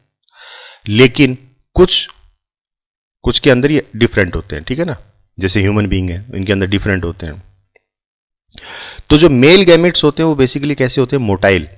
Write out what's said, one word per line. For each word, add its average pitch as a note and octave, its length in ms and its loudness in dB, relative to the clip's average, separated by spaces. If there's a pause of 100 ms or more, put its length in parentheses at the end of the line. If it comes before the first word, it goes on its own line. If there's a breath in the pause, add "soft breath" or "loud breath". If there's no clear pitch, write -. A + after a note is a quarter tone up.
(880 loud breath)
लेकिन B2+ 500 2 (360)
कुछ, - 340 2 (1120)
कुछ B2 160 -2
के D3 120 2
अंदर B2+ 200 2
ये D3+ 160 -2 (100)
डिफरेंट G#2+ 380 0
होते D#2 220 -10
हैं, D2+ 80 -12
ठीक B2+ 140 -8
है E3+ 60 -4
ना? E3 120 -8 (420)
जैसे F#2+ 220 -2
ह्यूमन G#2 260 0
बीइंग F#2 240 -4
है, F#2+ 240 -10
इनके F#2+ 180 -4
अंदर F#2+ 140 0
डिफरेंट F#2+ 380 -2
होते E2+ 220 -10
हैं। D#2+ 160 -14 (1700 loud breath)
तो D3+ 80 2
जो E3 100 4
मेल D3+ 340 4
गैमेट्स E3+ 420 4
होते D3+ 180 0
हैं D#3+ 80 2
वो C#3 140 0
basically C#3 320 -4
कैसे B2+ 240 -2
होते C3 160 -2
हैं? C3 80 -2
मोटाइल। F#2+ 540 0